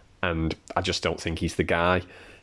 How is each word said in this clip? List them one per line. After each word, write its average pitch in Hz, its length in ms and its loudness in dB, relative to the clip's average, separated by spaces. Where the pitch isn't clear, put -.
and 80 320 0
I 90 60 0
just 90 220 -2
don't 82 160 0
think 82 200 -4
he's 87 160 -2
the 90 80 2
guy. 87 380 4